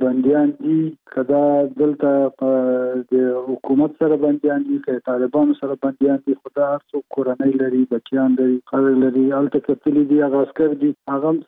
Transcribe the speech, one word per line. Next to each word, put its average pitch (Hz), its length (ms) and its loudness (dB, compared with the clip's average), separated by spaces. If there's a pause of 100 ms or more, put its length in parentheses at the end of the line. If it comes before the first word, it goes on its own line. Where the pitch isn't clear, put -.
بندیان 131 500 2 (140)
دي، 160 160 0 (320)
که 135 160 -2
دا 143 100 2 (400)
دلته 147 320 0 (300)
په 131 80 0 (640)
د 127 100 4 (240)
حکومت 135 560 0
سره 156 220 2
بندیان 143 420 0
دي، 139 160 -2
که 127 240 -4
طالبانو 135 540 0
سره 139 240 -6
بندیان 135 420 0
دي، 139 140 0
خو - 180 -16
دا 143 140 2
هر 143 180 -6
څوک 143 120 -6 (120)
کورنۍ 135 460 0
لري، 127 200 0 (120)
بچیان 131 480 0
لري، 127 180 0 (140)
خلک 135 320 2
لري. 131 200 2 (140)
هلته 143 300 -2
که 143 80 0 (100)
تللي 147 240 2
دي، 147 160 4
هغه 139 220 2
عسکر 151 340 0
دي، 147 80 2 (220)
هغه 147 200 0
هم 160 140 -2